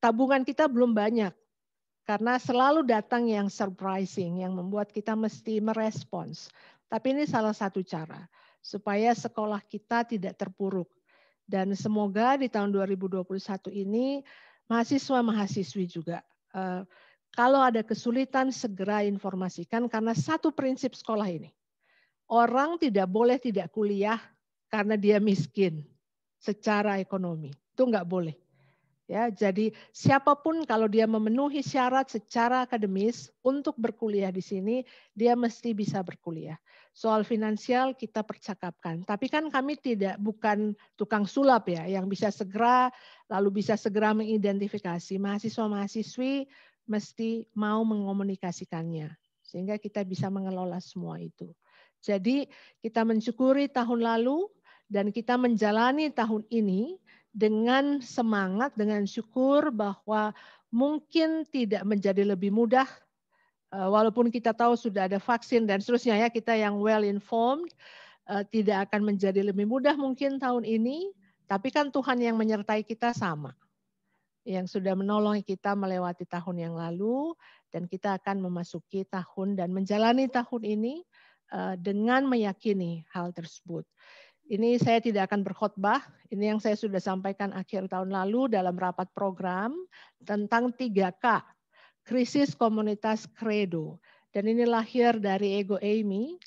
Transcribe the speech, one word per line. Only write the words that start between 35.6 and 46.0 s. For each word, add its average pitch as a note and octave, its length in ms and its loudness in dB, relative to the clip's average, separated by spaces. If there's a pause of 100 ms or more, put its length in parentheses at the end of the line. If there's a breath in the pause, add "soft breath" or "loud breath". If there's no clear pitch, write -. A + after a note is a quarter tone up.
bisa G3+ 320 -2
berkuliah. D#3+ 480 -12 (400 soft breath)
Soal A3 320 0
finansial A#3+ 720 0
kita G#3+ 240 -6
percakapkan. F3 800 -8
Tapi G#3 240 -4
kan D#4 240 -2
kami C#4 320 -2
tidak, G3+ 400 -2
bukan G#3+ 560 0 (160 soft breath)
tukang G#3 320 -2
sulap C4 400 4
ya, E3+ 240 -4
yang F#3+ 160 -2
bisa G3+ 240 0
segera, A#3 640 2 (400 loud breath)
lalu G3 320 2
bisa A3 80 2
segera G#3+ 400 0
mengidentifikasi. G3+ 1040 -2
Mahasiswa-mahasiswi G#3+ 1300 -4 (400 soft breath)